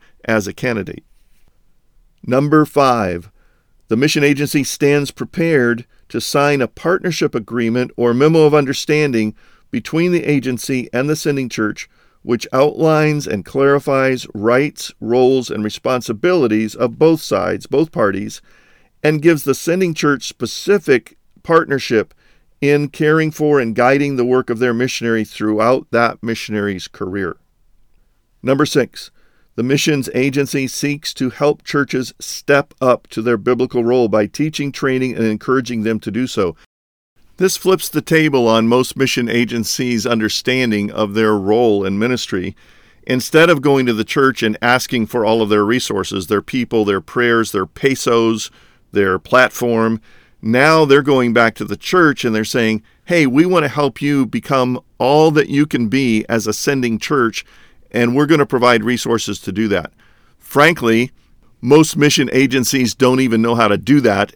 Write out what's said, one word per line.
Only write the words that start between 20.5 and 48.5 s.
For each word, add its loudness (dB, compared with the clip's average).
partnership 0
in 0
caring 0
for 2
and -2
guiding 2
the 0
work 0
of -4
their 0
missionary -2
throughout 0
that 0
missionary's -6
career. -8
Number 0
six, -4
the -4
missions -2
agency -2
seeks -6
to -4
help -2
churches -4
step -2
up 0
to -8
their 0
biblical -2
role 2
by 2
teaching, -4
training, -2
and -2
encouraging -2
them -2
to -10
do -4
so. -2
This 0
flips 0
the -4
table 2
on 4
most 2
mission 0
agencies' -2
understanding -2
of -4
their 2
role 2
in -2
ministry. -4
Instead 2
of 2
going 2
to 0
the -2
church 0
and -2
asking 0
for -2
all 2
of 0
their 4
resources, -4
their 0
people, -2
their -2
prayers, 0
their -2
pesos, 0